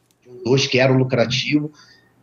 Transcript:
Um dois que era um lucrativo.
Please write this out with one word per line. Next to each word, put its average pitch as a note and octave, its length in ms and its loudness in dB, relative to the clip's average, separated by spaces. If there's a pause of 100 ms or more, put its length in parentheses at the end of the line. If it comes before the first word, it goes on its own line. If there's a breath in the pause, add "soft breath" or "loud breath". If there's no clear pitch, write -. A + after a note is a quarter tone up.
(280)
Um - 160 -20
dois C3 240 0
que B2+ 100 0
era C3 140 4
um C3 60 4
lucrativo. B2+ 760 -2 (520 soft breath)